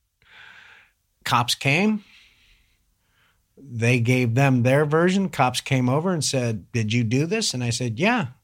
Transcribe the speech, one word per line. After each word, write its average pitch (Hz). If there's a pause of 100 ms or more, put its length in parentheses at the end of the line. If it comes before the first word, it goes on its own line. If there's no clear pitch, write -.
(1200)
Cops 120
came. 196 (1600)
They 120
gave 123
them 131
their 139
version. 180
Cops 123
came 127
over 160
and 151
said, 117
"Did 110
you 120
do 127
this?" 214
And 123
I 120
said, 117
"Yeah." 202 (160)